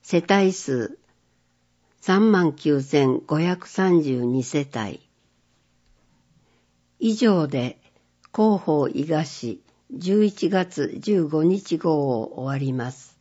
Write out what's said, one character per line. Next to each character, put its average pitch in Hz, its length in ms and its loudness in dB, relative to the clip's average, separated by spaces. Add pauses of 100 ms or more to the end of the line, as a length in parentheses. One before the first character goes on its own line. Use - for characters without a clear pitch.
世 175 260 0
帯 196 240 4
数、 135 460 -4 (1040)
三 208 300 4
万 170 240 2
九 143 260 0
千 135 460 2
五 151 100 -2
百 180 300 -2
三 180 340 2
十 127 240 -2
二 127 160 0
世 143 200 -4
帯。 113 400 -8 (2000)
以 226 160 0
上 202 320 2
で、 131 320 -4 (560)
広 214 300 2
報 151 260 2
伊 143 160 -4
賀 160 180 -2
市 117 380 -10 (300)
十 202 340 0
一 190 240 -2
月 180 500 -2
十 190 260 0
五 156 180 0
日 185 340 0
号 143 420 0
を - 200 -8
終 127 60 -8
わ 139 120 -4
り 139 160 -4
ま 123 160 -6
す。 - 320 -20